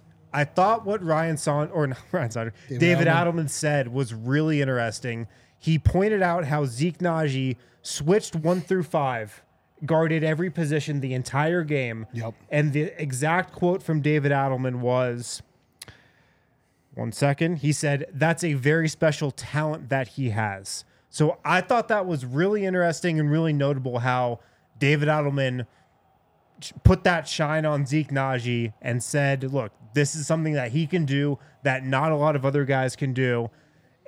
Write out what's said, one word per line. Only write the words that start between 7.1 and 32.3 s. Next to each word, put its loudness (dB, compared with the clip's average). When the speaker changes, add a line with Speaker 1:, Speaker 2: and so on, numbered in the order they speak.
Speaker 1:
switched 0
one 0
through 0
five, -4
guarded 2
every 0
position -2
the -4
entire 0
game. -4
Speaker 2:
Yep. -8
Speaker 1:
And 2
the -2
exact -2
quote 0
from 0
David 2
Adelman 0
was, -2
one -6
second, 0
he 0
said, -2
"That's 0
a 0
very 2
special 0
talent -6
that 0
he -4
has." -4
So 2
I 4
thought 0
that 0
was -4
really 0
interesting 0
and 2
really 2
notable 0
how 0
David 2
Adelman 0
sh-, -16
put 6
that 2
shine 0
on 0
Zeke 0
Naji -2
and -2
said, 0
"Look, -4
this 2
is -6
something 0
that -2
he 0
can 0
do 0
that 0
not 2
a 2
lot 2